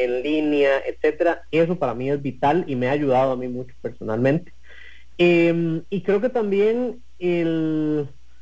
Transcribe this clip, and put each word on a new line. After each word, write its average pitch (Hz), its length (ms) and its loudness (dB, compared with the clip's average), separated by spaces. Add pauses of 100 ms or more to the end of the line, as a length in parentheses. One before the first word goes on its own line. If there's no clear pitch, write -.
en 123 220 0
línea, 147 640 2
etcétera. 156 640 0
Eso 165 260 2
para 127 180 -2
mí 127 160 -4
es 143 100 0
vital 139 460 0
y 135 100 -4
me 123 120 0
ha 135 40 2
ayudado 135 400 2
a 127 40 -2
mí 127 120 -6
mucho 123 320 -8
personalmente. 123 720 -2 (640)
Em, 170 720 4
y 190 140 -4
creo 202 180 2
que 247 80 0
también 220 720 0 (180)
el, 160 880 0 (340)